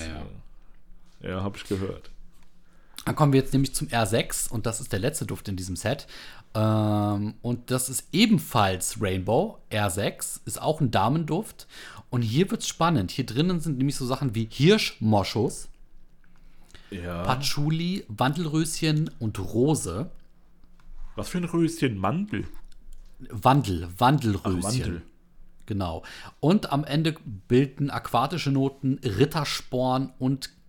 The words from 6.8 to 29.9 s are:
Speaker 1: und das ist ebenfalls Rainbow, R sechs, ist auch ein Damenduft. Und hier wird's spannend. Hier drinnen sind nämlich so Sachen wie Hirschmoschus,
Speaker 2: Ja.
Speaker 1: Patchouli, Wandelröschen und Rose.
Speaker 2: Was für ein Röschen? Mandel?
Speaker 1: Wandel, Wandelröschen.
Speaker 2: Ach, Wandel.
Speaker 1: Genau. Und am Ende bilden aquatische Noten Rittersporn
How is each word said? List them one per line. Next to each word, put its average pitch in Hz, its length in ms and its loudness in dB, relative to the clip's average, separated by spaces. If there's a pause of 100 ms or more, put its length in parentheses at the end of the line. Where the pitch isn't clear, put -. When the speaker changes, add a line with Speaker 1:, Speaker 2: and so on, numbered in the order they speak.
Speaker 1:
und 123 300 -4
das 127 180 0
ist - 220 -6
ebenfalls 127 920 4
Rainbow, 104 560 2 (120)
R 104 200 0
sechs, - 560 -4
ist - 160 -8
auch 151 200 0
ein 123 100 2
Damenduft. 151 760 0 (420)
Und 123 140 0
hier 131 280 2
wird's - 160 -4
spannend. 160 440 2
Hier - 140 -2
drinnen 165 360 0
sind 147 160 -2
nämlich 135 180 2
so 131 100 -4
Sachen 127 300 0
wie 113 160 0
Hirschmoschus, 117 1160 4 (1200)
Speaker 2:
Ja. 87 320 -6
Speaker 1:
Patchouli, 147 840 0
Wandelröschen 156 1000 0 (100)
und 107 200 -2
Rose. 110 720 0 (1040)
Speaker 2:
Was 104 140 -6
für 180 80 -4
ein 175 80 0
Röschen? 156 520 2
Mandel? 104 500 -2 (840)
Speaker 1:
Wandel, 101 580 4 (100)
Wandelröschen. 110 640 2
Speaker 2:
Ach, 92 40 -4
Wandel. 104 380 -2 (640)
Speaker 1:
Genau. 92 380 -4 (360)
Und 185 320 4
am 143 120 2
Ende 156 320 0 (320)
bilden 135 440 4
aquatische 131 600 0
Noten 135 520 2
Rittersporn 131 1160 2